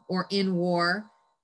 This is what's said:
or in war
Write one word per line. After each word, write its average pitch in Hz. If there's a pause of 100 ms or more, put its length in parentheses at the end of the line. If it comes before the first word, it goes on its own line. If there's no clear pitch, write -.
or 185
in 190
war 175 (320)